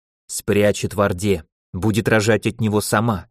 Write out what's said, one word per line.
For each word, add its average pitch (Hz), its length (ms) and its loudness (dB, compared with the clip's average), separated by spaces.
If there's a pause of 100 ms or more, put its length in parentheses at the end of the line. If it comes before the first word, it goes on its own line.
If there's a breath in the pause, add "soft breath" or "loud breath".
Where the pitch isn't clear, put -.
(280)
Спрячет 104 680 0
в 104 80 -2
Орде, 98 440 0 (280)
будет 104 340 0
рожать 110 400 2
от - 140 -4
него 107 200 0
сама. 110 500 -2